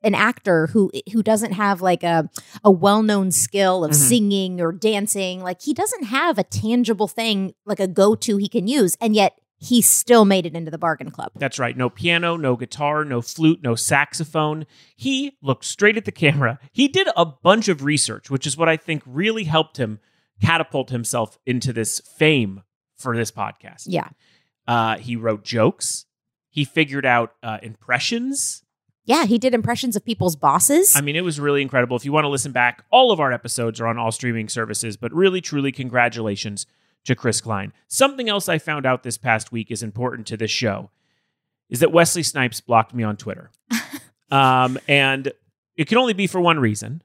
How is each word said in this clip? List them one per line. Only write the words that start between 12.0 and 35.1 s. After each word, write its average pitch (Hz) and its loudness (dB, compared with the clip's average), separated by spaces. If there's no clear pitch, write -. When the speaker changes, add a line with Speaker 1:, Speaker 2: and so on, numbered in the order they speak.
Speaker 2:
no 135 0
guitar, 147 -4
no 131 -4
flute, 160 2
no 120 0
saxophone. 151 -2
He 269 -4
looked 135 -4
straight 208 0
at 214 -8
the 196 -8
camera. 143 0
He 277 2
did 381 0
a 170 4
bunch 196 2
of 151 0
research, 139 -2
which 135 -4
is 139 -4
what 165 2
I 160 2
think 156 -6
really 202 -2
helped 156 0
him 107 -4
catapult 156 0
himself 117 -4
into 127 -2
this 110 -4
fame 120 0
for 117 -4
this 113 -4
podcast. - -12
Speaker 1:
Yeah. 180 -4
Speaker 2:
Uh, 113 0
he 123 -8
wrote 110 -4
jokes. - -2
He 147 -2
figured 139 0
out, 120 2
uh, 110 -10
impressions. 233 -4
Speaker 1:
Yeah, 294 4
he 220 2
did 240 0
impressions 233 -4
of 208 -4
people's 185 -2
bosses. 175 4
Speaker 2:
I 143 2
mean, 147 -4
it 170 0
was 160 -4
really 143 0
incredible. 123 0
If 120 -4
you 139 -4
want 156 2
to - -2
listen 139 -4
back, 123 0
all 247 6
of 170 2
our 139 2
episodes 117 -4
are 117 -4
on 113 -2
all 113 -2
streaming 113 -6
services, 110 -6
but 117 -8